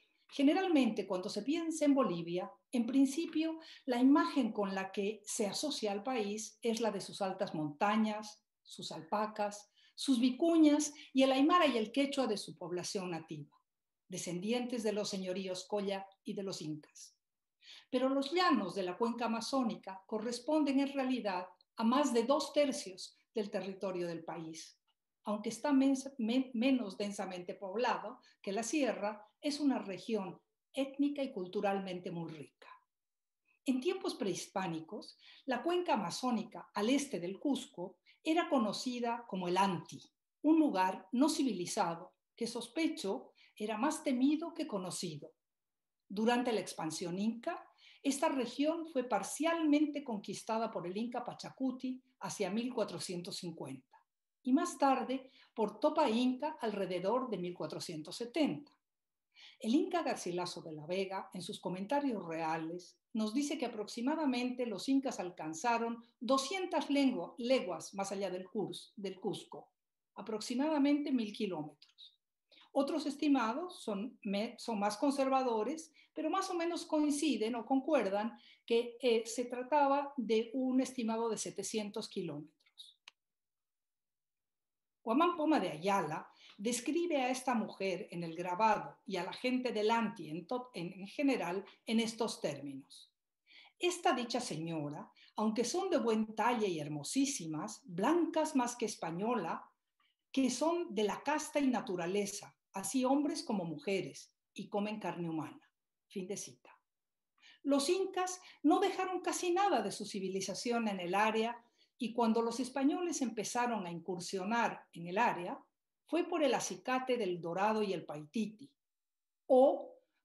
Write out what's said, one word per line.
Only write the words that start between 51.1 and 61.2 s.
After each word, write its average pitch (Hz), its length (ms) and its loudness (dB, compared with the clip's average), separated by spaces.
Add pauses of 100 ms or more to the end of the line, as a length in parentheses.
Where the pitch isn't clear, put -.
Pachacuti 254 800 -6 (200)
hacia 180 280 -4
mil 226 240 -2
cuatrocientos 175 600 -4
cincuenta 156 680 -12 (380)
y 254 120 4
más 339 260 2
tarde 262 500 2 (240)
por 208 260 -2
Topa 302 300 4
Inca 254 520 2
alrededor 185 680 0
de 202 80 -4
mil 175 160 -4
cuatrocientos 156 640 -8
setenta. 240 600 -2 (840)
El 226 160 0
inca 359 260 2
Garcilaso 180 640 -4
de 165 80 -12
la 151 160 -10
Vega, 190 440 -2